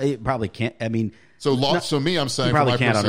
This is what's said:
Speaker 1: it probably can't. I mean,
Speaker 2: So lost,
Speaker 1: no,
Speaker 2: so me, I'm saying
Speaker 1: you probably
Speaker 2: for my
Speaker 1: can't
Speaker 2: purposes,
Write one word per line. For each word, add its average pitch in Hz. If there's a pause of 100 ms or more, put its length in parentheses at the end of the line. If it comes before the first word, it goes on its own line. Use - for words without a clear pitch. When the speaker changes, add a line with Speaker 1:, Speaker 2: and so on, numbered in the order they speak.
Speaker 1:
it 131
probably 117
can't. -
I 113
mean, 113 (260)
Speaker 2:
So 139
lost, 143
Speaker 1:
no, 147
Speaker 2:
so -
me, 170
I'm 139
saying 127
Speaker 1:
you 123
probably 139
Speaker 2:
for 123
my 127
Speaker 1:
can't 117
Speaker 2:
purposes, 101